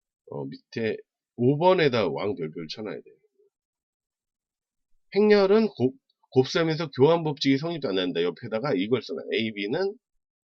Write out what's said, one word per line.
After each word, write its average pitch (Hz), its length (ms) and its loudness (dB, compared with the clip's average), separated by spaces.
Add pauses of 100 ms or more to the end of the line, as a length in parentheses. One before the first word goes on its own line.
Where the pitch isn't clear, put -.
(300)
어, 73 140 -10
밑에 107 520 -8 (400)
오 127 220 2
번에다 151 500 4
왕 90 280 -4
별표를 80 320 -10
쳐놔야 101 260 -10
돼요. - 200 -16 (2000)
행렬은 208 520 4
곱-, 131 300 -2 (320)
곱셈에서 160 600 0
교환 165 340 4
법칙이 139 340 0
성립도 156 300 -6
안 95 100 -2
한다. 87 240 -2
옆에다가 110 520 -4
이걸 107 280 -2
써놔. 82 200 -10 (120)
에이비는 113 640 -4 (500)